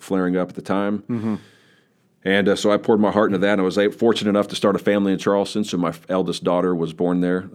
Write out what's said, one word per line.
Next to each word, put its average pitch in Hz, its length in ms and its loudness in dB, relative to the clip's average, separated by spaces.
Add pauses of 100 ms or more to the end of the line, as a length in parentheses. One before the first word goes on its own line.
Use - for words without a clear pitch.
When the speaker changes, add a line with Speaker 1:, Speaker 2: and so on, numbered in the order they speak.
Speaker 1:
flaring 92 360 -2
up 90 140 -2
at - 40 -18
the 82 80 -12
time. 101 460 -2
Speaker 2:
Mm-hmm. 110 260 -4 (880)
Speaker 1:
And, 98 240 2
uh, 98 80 2
so 104 160 2
I 104 60 4
poured 110 220 2
my 101 120 2
heart 101 180 2
into 95 80 0
that, 101 140 2
and 98 80 0
I 92 40 2
was 92 140 0
a-, 101 140 2
fortunate 110 380 0
enough 101 180 0
to 92 80 -10
start 101 180 2
a 87 60 -2
family 101 320 2
in 87 60 -2
Charleston. 101 460 0
So 95 140 -6
my 85 120 0
f-, - 180 -16
eldest 92 360 -2
daughter 90 300 0
was 82 180 -4
born 90 280 -2
there, 90 340 -2